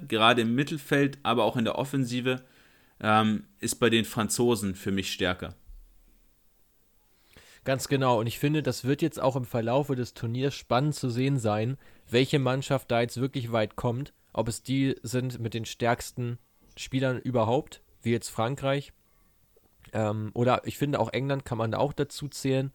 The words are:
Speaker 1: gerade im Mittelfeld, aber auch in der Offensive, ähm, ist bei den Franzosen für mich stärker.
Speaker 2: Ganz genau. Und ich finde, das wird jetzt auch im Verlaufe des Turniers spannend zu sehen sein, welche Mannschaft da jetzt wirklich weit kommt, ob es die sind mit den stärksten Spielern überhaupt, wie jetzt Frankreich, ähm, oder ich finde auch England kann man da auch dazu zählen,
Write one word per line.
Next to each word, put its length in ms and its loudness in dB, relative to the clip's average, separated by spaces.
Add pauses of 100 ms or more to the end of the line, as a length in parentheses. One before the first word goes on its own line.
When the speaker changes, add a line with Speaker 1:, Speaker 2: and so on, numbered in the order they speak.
Speaker 1:
gerade 320 6
im 140 2
Mittelfeld, 680 0
aber 220 2
auch 100 0
in 80 0
der 140 0
Offensive, 640 -2 (560)
ähm, 460 2 (140)
ist 160 -4
bei 140 4
den 160 4
Franzosen 720 0
für 160 -6
mich 220 -2
stärker. 420 -2 (2000)
Speaker 2:
Ganz 220 -2
genau. 320 2
Und 80 0
ich 120 -4
finde, 220 2
das 220 -2
wird 180 0
jetzt 200 0
auch 160 2
im 80 -4
Verlaufe 500 0
des 180 -6
Turniers 400 -2
spannend 420 0
zu 140 -4
sehen 280 0
sein, 400 0 (320)
welche 300 4
Mannschaft 520 0
da 100 4
jetzt 180 -2
wirklich 320 -4
weit 240 0
kommt, 380 -4 (200)
ob 140 0
es 160 -6
die 400 0
sind 360 -4
mit 140 -4
den 120 -6
stärksten 720 -2 (380)
Spielern 440 -2
überhaupt, 640 0 (200)
wie 100 0
jetzt 180 0
Frankreich, 640 -2 (1000)
ähm, 400 -2
oder 320 4
ich 120 -6
finde 220 0
auch 140 0
England 320 -2
kann 120 -4
man 140 0
da 60 0
auch 160 0
dazu 340 -6
zählen, 480 -2